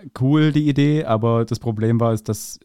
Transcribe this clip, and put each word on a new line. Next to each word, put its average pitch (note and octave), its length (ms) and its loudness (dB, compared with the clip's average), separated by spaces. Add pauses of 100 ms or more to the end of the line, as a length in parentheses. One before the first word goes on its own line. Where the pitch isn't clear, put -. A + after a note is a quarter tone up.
(200)
cool, D3+ 320 2
die D3+ 160 2
Idee, D3 380 2
aber A#2 400 0
das A2+ 140 -4
Problem A2+ 420 0
war, A#2 100 2
ist, A2 160 -4
dass, - 380 -8